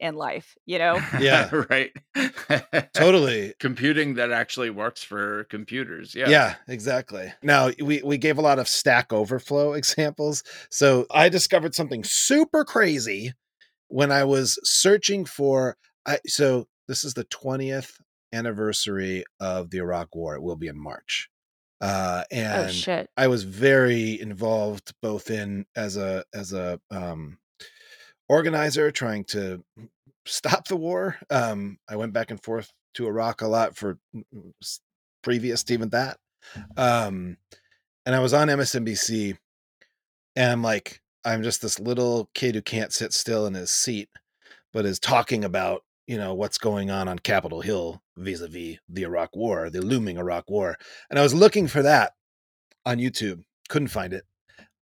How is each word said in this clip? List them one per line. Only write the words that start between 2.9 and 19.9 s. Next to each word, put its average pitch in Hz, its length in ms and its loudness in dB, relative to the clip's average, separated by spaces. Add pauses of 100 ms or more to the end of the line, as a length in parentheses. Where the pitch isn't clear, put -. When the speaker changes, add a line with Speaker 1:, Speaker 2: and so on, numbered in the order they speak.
Speaker 3:
Totally. 139 640 4
Speaker 2:
Computing 143 560 0
that 120 160 0
actually 120 380 -2
works 107 340 -6
for 104 420 -6
computers. 107 680 -10
Yeah. 127 160 -2
Speaker 3:
Yeah, 131 260 6 (120)
exactly. 113 640 -4 (100)
Now, 139 280 4 (100)
we, 147 240 0
we 143 140 0
gave 147 200 2
a 147 40 0
lot 143 180 4
of 123 80 -2
Stack 120 460 2
Overflow 131 600 0
<laughs> 147 80 -4
examples. 147 600 -2 (260)
So 131 420 6
I 156 180 8
discovered 170 460 2
something 135 280 -4
super 302 600 4
crazy 127 680 0 (540)
when 143 240 2
I 139 140 4
was 135 380 2
searching 196 640 4
for, 131 520 0 (280)
I, 147 200 0
so 131 420 2 (200)
this 131 160 -4
is 131 100 -8
the 120 120 -6
twentieth 135 760 -6 (320)
anniversary 104 920 -2 (160)
of 92 300 -4
the 92 80 -6
Iraq 87 380 -4